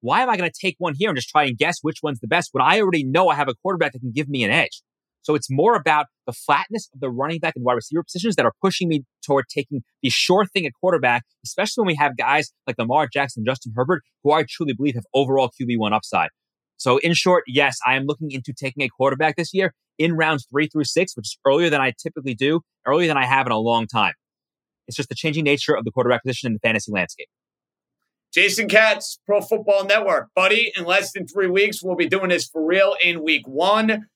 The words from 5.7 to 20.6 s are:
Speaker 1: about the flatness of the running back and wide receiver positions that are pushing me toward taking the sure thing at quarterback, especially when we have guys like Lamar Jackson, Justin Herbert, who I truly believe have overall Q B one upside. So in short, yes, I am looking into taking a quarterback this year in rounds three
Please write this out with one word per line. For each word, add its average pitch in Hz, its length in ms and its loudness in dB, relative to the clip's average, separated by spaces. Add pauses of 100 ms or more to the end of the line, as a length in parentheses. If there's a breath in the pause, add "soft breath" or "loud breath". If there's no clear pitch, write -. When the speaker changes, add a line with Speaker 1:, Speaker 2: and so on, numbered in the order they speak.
Speaker 1:
about 151 300 2 (200)
the 123 60 -8
flatness 151 640 -2
of 131 80 -14
the 135 80 -4
running 143 300 -4
back 160 180 -2
and 123 80 -4
wide 123 80 4
receiver 143 300 -4
positions 185 340 -4
that 123 80 2
are 117 160 2
pushing 185 260 0
me 151 160 0 (200)
toward 139 260 0
taking 143 320 -6 (200)
the 131 80 0
sure 185 360 2
thing 190 200 -4
at 135 140 -4
quarterback, 127 440 2 (220)
especially - 360 -4
when 202 60 2
we 170 80 0
have 143 200 0
guys 135 380 0 (120)
like 123 140 -6
Lamar 127 320 0
Jackson, 135 340 -4
Justin 123 300 -4
Herbert, 135 260 0 (220)
who 143 80 4
I 151 180 2
truly 147 240 -4
believe 135 220 -2
have 117 80 -8 (100)
overall 135 360 2
Q - 180 -8
B 120 80 -2
one 107 160 0
upside. 95 380 -2 (480)
So 127 220 2
in 170 140 0
short, 175 340 4
yes, 135 380 2
I 127 100 2
am 135 100 -2
looking 147 260 -4
into 135 220 -10
taking 135 280 -8
a 135 60 -2
quarterback 139 480 0
this 170 180 -4
year 190 200 -2 (240)
in 165 160 0
rounds 156 360 0
three 147 180 -2